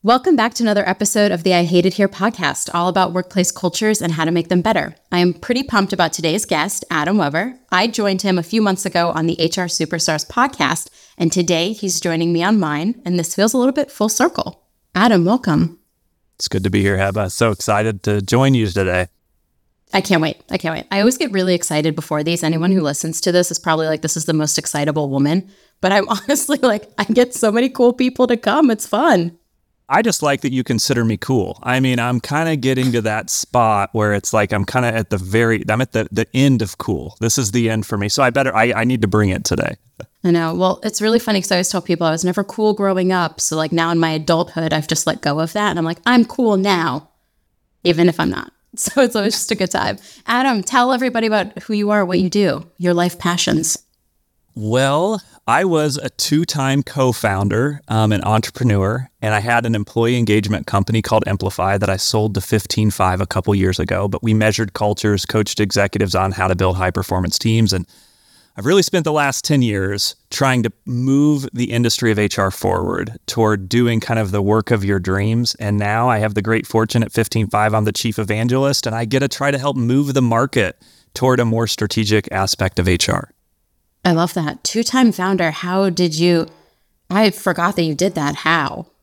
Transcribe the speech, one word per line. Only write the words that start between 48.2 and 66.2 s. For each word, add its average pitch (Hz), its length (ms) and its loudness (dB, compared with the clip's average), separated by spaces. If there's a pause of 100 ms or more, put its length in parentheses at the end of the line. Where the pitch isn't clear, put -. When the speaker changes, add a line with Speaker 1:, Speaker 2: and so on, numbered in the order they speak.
Speaker 1:
not." - 260 -10
<laughs> - 200 -20
So - 260 0
it's 240 120 2
always 214 200 0
just - 180 -6
a - 20 0
good 190 160 -2
time. - 280 -2 (280)
Adam, 240 380 0
tell 254 280 2
everybody 240 360 0
about 208 340 -2
who 220 120 -6
you 208 160 0
are, 208 140 2
what 180 140 0
you 185 100 2
do, 165 380 0 (100)
your 175 160 0
life 175 280 0
passions. - 580 0 (760)
Speaker 2:
Well, 139 680 0 (240)
I 139 180 2
was 151 340 0
a 139 120 -8
two-time 143 720 0
co-founder, 117 1040 0
um, 110 220 2
an 104 140 0
entrepreneur, 110 840 0 (140)
and 107 120 0
I 104 60 0
had 117 240 0
an 113 100 0
employee 117 440 0
engagement 104 480 0
company 104 360 0
called - 240 0
Amplify 98 520 -2
that 98 120 0
I 95 60 -2
sold 107 380 -2
to 101 60 0
fifteen 107 500 0
five 92 300 0
a 92 60 0
couple 101 280 0
years 95 240 2
ago. 95 300 -2
But 98 140 -4
we 113 120 2
measured 107 380 0
cultures, 104 520 0
coached - 360 -2
executives 101 540 0
on 95 180 0